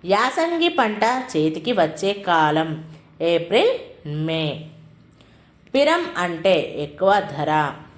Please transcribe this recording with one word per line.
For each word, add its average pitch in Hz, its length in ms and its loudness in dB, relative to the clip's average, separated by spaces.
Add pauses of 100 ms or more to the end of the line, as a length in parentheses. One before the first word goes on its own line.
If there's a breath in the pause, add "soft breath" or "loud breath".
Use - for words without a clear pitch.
యాసంగి 320 640 2
పంట 214 340 0
చేతికి 165 680 0
వచ్చే 180 420 0
కాలం 160 760 0 (320 loud breath)
ఏప్రిల్, 170 520 2 (340)
మే. 156 600 -4 (1040 soft breath)
పిరం 285 300 4 (120)
అంటే 175 600 0
ఎక్కువ 185 420 2
ధర. 151 540 -2 (240)